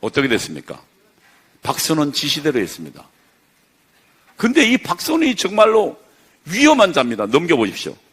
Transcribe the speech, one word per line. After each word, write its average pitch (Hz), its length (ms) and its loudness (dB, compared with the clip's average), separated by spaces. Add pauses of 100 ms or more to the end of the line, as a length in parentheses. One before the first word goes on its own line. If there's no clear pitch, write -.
어떻게 135 260 -2
됐습니까? 80 540 -4 (800)
박선원 147 520 -2
지시대로 147 460 -2
했습니다. 82 480 -8 (1300)
근데 269 300 2
이 240 120 2
박선원이 311 580 -2
정말로 214 640 2 (480)
위험한 226 480 4
자입니다. 120 320 0
넘겨보십시오. 120 720 0 (180)